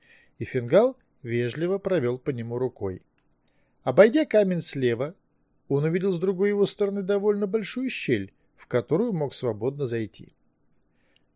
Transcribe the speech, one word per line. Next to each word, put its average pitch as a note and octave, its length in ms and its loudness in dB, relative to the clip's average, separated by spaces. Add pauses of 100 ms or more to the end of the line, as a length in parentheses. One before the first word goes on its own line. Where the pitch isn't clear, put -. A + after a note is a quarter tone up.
(380)
и A#2 60 -8
Фингал D#3 520 2 (260)
вежливо A#2+ 560 -2
провел D3 400 0
по D3 120 -6
нему A#2 280 -6
рукой. A#2 440 -6 (800)
Обойдя A#3 420 6
камень F#3+ 360 2
слева, B2+ 540 -2 (540)
он C#3+ 160 0
увидел F3+ 280 0
с E3+ 60 -4
другой F#3+ 320 0
его G3+ 160 2
стороны G3+ 360 -2
довольно G3+ 440 0
большую A3+ 440 -4
щель, G2+ 420 -2 (240)
в - 100 -20
которую E3+ 460 0
мог D3 220 -4
свободно B2+ 520 -4
зайти. A2+ 460 -8 (1040)